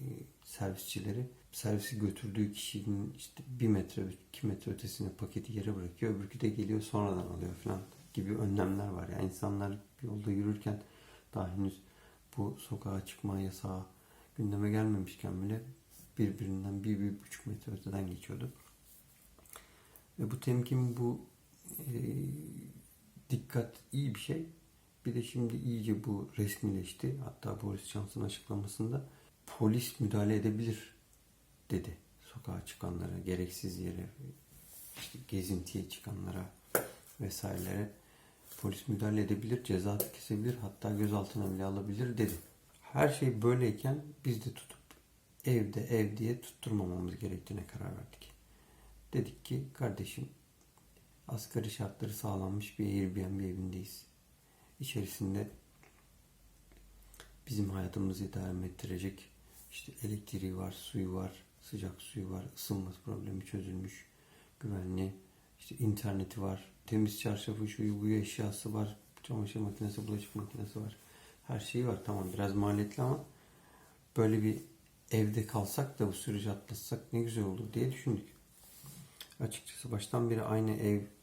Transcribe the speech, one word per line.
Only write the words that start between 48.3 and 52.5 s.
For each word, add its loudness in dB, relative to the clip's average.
Dedik 0
ki, 0
"Kardeşim, -2
asgari -2
şartları -4
sağlanmış -2